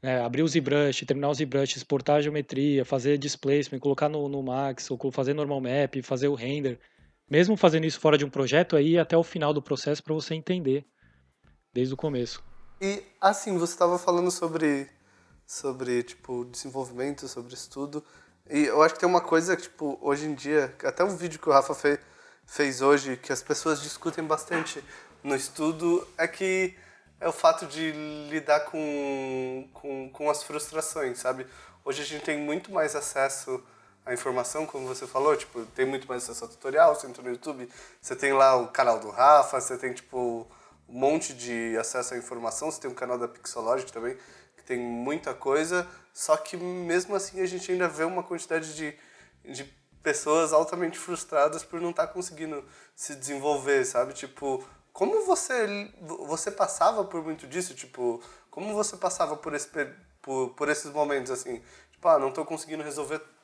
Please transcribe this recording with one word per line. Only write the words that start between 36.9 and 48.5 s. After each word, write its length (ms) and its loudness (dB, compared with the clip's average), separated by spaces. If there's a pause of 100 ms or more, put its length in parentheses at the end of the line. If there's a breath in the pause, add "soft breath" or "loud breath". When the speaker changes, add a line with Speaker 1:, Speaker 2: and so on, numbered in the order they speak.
Speaker 2:
você 140 -8
entra 140 -16
no 80 -6
YouTube, 380 -8 (320 loud breath)
você 140 -8
tem 180 2
lá 220 8
o 140 2
canal 320 4
do 100 -10
Rafa, 500 8
você 160 -6
tem, 160 -6
tipo, 540 -4 (420 soft breath)
um 100 -14
monte 360 2
de 420 -4
acesso 380 -4
à 20 -6
informação, 540 -6
você 100 -10
tem 100 -6
o 40 -12
canal 240 -4
da 80 -4
Pixologic 640 -4
também, 260 -6 (400 loud breath)
que 60 -20
tem 160 -4
muita 560 -4
coisa, 540 0 (280 loud breath)
só 200 2
que 200 -8
mesmo 580 -2
assim 280 -4
a 40 0
gente 240 -6
ainda 180 2
vê 160 -2
uma 180 -2
quantidade 520 -4